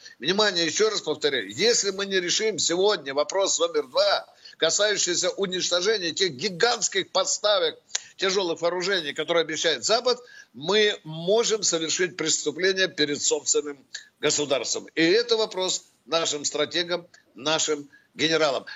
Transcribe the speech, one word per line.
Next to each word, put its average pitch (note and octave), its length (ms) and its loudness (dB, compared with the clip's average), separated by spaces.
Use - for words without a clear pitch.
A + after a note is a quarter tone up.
Внимание, F3+ 480 2
ещё G#3+ 240 2
раз F#3+ 100 -4
повторяю, C3+ 500 -2
если G3 400 2
мы G3 140 -4
не G3 160 0
решим F3+ 380 -2
сегодня F3 560 0
вопрос D#3 440 0
номер D#3 280 0
два, F3 400 0
касающийся F3 720 0
уничтожения F3+ 840 -2
тех F#3 200 -2
гигантских G3 800 -2
поставок F#3 640 0
тяжёлых F#3 420 0
вооружений, E3+ 540 -2
которые E3 260 0
обещает D3+ 460 0
Запад, A#3+ 340 0
мы G3+ 500 2
можем F#3+ 600 0
совершить E3 560 -2
преступление E3+ 720 0
перед C#3+ 340 -2
собственным D3 560 0
государством. C3+ 760 0
И D#3 80 2
это A3+ 360 4
вопрос F#3 480 -2
нашим D3 380 -2
стратегам, E3+ 600 -2
нашим D3+ 540 0
генералам. D3 600 2